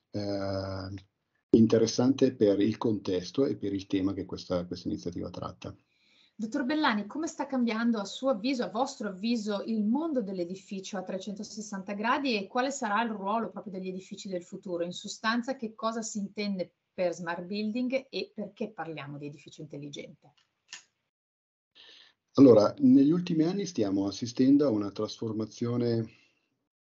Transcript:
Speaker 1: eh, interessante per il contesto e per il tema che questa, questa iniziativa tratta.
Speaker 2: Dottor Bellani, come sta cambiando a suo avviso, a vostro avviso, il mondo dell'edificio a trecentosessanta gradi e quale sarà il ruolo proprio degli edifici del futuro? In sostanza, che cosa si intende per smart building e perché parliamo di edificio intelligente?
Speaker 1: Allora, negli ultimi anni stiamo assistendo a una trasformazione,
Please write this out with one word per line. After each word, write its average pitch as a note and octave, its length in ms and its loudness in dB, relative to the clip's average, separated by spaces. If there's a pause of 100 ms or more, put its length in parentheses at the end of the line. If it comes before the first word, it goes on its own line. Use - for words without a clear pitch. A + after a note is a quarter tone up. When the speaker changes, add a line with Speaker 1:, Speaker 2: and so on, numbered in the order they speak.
(120)
Speaker 1:
eh, G2 840 -4 (640)
interessante A#2 760 6
per G2+ 280 4
il A2 160 2
contesto G2 680 0
e B2 120 0
per G2+ 160 -6
il F#2+ 160 -6
tema G2 240 0
che F#2+ 120 -6
questa, F2+ 420 -4
questa F2+ 200 -10
iniziativa - 440 -6
tratta. F2 440 -10 (680)
Speaker 2:
Dottor A#3+ 240 -4
Bellani, B3+ 420 0
come D#4+ 200 -6
sta D4 200 -8
cambiando A#3 520 0
a G3 80 -4
suo C4 240 -2
avviso, A#3+ 340 -2
a F3+ 60 -6
vostro A3 380 -4
avviso, G3+ 580 -2
il A3 180 0
mondo C4+ 380 0
dell'edificio F#3+ 760 -8
a F#3 60 -4
trecentosessanta G3 880 -10
gradi A#3+ 420 0
e G3 120 -4
quale B3+ 240 -2
sarà A3 320 -2
il A#3 80 -2
ruolo G#3 400 -4
proprio F#3 240 -12
degli F#3 140 -8
edifici F#3 380 -12
del F3+ 160 -6
futuro? F3 400 -8
In F3 100 -4
sostanza, A#3 640 -4
che G#3+ 180 -10
cosa A3+ 260 -4
si A3 160 -8
intende G3 560 -6 (220)
per F3+ 180 0
smart E3+ 320 -6
building G#3+ 640 -2
e G3 260 -8
perché G#3 360 -8
parliamo D3 480 -10
di C#3+ 80 -10
edificio - 340 -16
intelligente? C#3+ 720 -14 (2000)
Speaker 1:
Allora, A2 420 10
negli C#3 320 8
ultimi E3+ 340 2
anni F#3+ 220 0
stiamo G2 400 0
assistendo C3 600 4
a C3+ 40 2
una G#2 220 0
trasformazione, A2+ 1160 -2 (800)